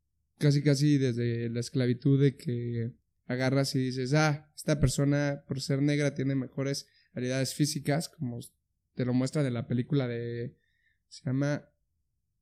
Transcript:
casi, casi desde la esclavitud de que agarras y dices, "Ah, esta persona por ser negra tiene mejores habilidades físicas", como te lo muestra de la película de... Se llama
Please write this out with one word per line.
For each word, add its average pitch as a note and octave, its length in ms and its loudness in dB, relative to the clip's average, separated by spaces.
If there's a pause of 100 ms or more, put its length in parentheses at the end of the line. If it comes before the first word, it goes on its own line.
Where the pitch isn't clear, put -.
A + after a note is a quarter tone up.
(400)
casi, C#3+ 240 4
casi C#3+ 340 4
desde A#2+ 520 0
la A#2 100 -4
esclavitud B2+ 640 2
de C#3 140 4
que A#2+ 560 -4 (360)
agarras C3 480 0
y C3+ 40 2
dices, B2+ 340 -2
"Ah, D3+ 420 2
esta D3+ 240 -2
persona C#3+ 680 0
por C#3 140 -6
ser C3+ 200 0
negra D3 340 2
tiene C#3 200 -2
mejores C3+ 520 -4 (260)
habilidades B2+ 400 -4
físicas", C#3+ 560 -2
como A#2+ 300 -8 (560)
te C3 100 -2
lo B2 80 0
muestra C3 300 0
de C3 80 0
la A#2+ 160 -4
película B2+ 400 0
de... A#2+ 480 -6 (520)
Se - 180 -20
llama C#3 440 -2 (720)